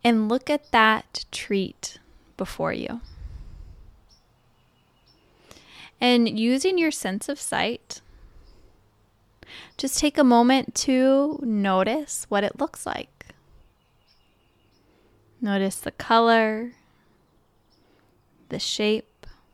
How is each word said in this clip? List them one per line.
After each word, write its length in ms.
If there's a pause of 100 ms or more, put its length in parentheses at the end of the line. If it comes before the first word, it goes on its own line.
and 240
look 200
at 220
that 640
treat 640 (380)
before 360
you. 280 (3000)
And 380
using 400
your 140
sense 360
of 120
sight, 600 (1800)
just 220
take 180
a 80
moment 520
to 680
notice 880
what 160
it 160
looks 260
like. 400 (2250)
Notice 360
the 140
color, 840 (1800)
the 100
shape. 680 (280)